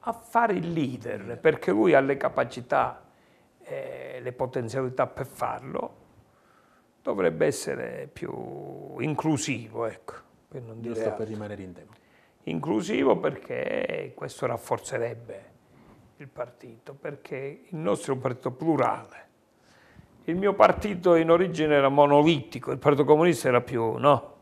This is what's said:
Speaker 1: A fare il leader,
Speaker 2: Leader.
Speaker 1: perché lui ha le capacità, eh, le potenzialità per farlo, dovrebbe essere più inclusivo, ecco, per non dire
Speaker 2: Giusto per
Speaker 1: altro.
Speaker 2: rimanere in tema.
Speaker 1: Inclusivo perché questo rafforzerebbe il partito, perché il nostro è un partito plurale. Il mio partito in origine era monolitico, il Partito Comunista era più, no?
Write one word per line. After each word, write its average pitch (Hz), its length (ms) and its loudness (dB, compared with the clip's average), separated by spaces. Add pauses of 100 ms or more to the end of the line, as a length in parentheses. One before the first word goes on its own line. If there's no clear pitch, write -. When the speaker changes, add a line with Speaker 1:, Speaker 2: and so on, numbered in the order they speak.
Speaker 1:
A 233 60 -4
fare 226 420 0
il 170 180 -4
leader, 127 460 -4
Speaker 2:
Leader. 110 200 -10
Speaker 1:
perché - 320 2
lui 196 240 6
ha 135 60 10
le 139 160 0
capacità, 127 840 -2 (600)
eh, 131 600 -12
le 123 100 -8
potenzialità 127 760 -4
per 127 200 -10
farlo, - 720 -8 (1040)
dovrebbe 82 440 0
essere - 640 -6
più - 880 -12
inclusivo, 120 880 -4
ecco, - 280 -12 (340)
per 135 140 -14
non 113 180 -16
dire 117 140 -8
Speaker 2:
Giusto 110 160 -2
per 107 100 -8
Speaker 1:
altro. 110 140 -8
Speaker 2:
rimanere 104 280 -10
in 92 100 -14
tema. 87 200 -20 (520)
Speaker 1:
Inclusivo 202 760 0
perché - 960 -6
questo - 320 -8
rafforzerebbe 117 1040 -6 (680)
il 139 100 -18
partito, 120 680 -16
perché 139 720 -10
il - 80 -10
nostro 165 360 -2
è 131 40 0
un 123 60 -8
partito 123 300 -4
plurale. 135 760 -2 (960)
Il 165 120 -4
mio 196 180 0
partito 190 640 4
in 165 140 4
origine 165 440 4
era 139 140 6
monolitico, 143 840 4
il 135 80 -4
Partito 143 260 4
Comunista 151 440 6
era 123 120 6
più, 117 360 -2
no? 131 440 4